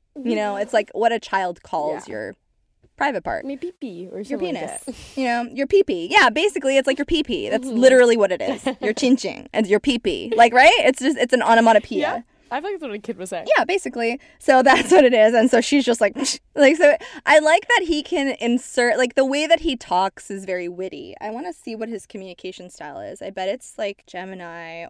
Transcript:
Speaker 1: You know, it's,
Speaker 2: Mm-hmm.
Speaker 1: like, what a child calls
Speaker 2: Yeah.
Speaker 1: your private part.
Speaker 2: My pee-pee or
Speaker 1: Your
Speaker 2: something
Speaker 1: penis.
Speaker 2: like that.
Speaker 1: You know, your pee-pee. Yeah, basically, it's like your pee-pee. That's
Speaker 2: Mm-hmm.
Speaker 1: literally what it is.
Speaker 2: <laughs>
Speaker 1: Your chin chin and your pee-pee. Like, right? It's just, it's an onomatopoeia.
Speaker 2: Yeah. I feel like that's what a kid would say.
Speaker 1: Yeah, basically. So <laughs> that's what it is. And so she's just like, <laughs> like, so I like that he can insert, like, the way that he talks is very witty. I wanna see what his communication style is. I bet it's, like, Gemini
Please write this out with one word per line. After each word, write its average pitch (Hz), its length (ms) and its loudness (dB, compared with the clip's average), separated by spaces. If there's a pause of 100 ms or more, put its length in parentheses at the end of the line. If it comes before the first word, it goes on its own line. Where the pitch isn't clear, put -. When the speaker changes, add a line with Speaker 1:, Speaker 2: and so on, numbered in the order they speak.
(220)
Speaker 1:
You 233 120 -2
know, 208 220 -4
it's, 208 120 -4
Speaker 2:
Mm-hmm. 233 80 -2
Speaker 1:
like, 208 160 -2
what 220 200 0
a 233 80 -2
child 185 420 -6
calls 151 460 -6
Speaker 2:
Yeah. - 60 -14
Speaker 1:
your 107 200 -10 (640)
private 269 260 -4
part. - 220 -6
Speaker 2:
My 269 120 -10
pee-pee 208 540 -12
or 185 100 -12
Speaker 1:
Your 208 40 -10
Speaker 2:
something 320 300 -6
Speaker 1:
penis. 180 160 -8 (160)
Speaker 2:
like 247 100 -12
that. - 0 - (240)
Speaker 1:
You 262 60 -2
know, 240 160 -2 (100)
your 277 140 -4
pee-pee. 330 440 0
Yeah, 403 200 4
basically, 269 480 -2
it's 262 80 0
like 269 100 0
your 285 80 -4
pee-pee. 240 460 -4
That's 247 180 -2
Speaker 2:
Mm-hmm. 233 80 -6
Speaker 1:
literally 247 400 6
what 202 160 2
it 165 80 -4
is. - 340 -6
Speaker 2:
<laughs> - 60 -20
Speaker 1:
Your 220 140 -2
chin 262 240 2
chin - 340 -10
and 220 140 0
your 202 140 2
pee-pee. 226 540 -4
Like, 226 200 6
right? 277 240 8
It's 262 220 2
just, 269 180 -2
it's 240 160 -2
an 240 80 2
onomatopoeia. 226 580 4
Speaker 2:
Yeah. 294 200 -4 (280)
I 254 120 -6
feel 370 100 -6
like 403 100 -6
that's 294 80 -10
what 208 60 -10
a 208 60 -8
kid 208 180 -10
would 185 100 -12
say. 170 160 -8 (140)
Speaker 1:
Yeah, 254 60 0
basically. 254 560 -4 (180)
So 262 240 4
<laughs> 247 60 4
that's 254 240 4
what 339 120 8
it 240 80 6
is. 226 220 6
And 233 160 4
so 233 100 4
she's 277 240 2
just - 160 0
like, 208 160 0
<laughs> - 380 -8
like, 285 220 6
so 302 200 4 (300)
I 302 140 6
like 311 260 2
that 466 220 0
he 294 160 -2
can 277 360 -4
insert, 240 580 0
like, 247 180 -2
the 269 80 4
way 285 240 -2
that 330 100 4
he 320 160 -4
talks 190 560 -4
is 196 140 -12
very 180 240 -8
witty. 175 520 -12
I 214 100 -10
wanna 294 220 -12
see - 220 -14
what 220 140 -10
his 226 180 -12
communication 185 640 -16
style 143 300 -16
is. 104 200 -14
I - 100 -12
bet 190 180 -8
it's, - 300 -10
like, 202 280 -10
Gemini 170 840 -14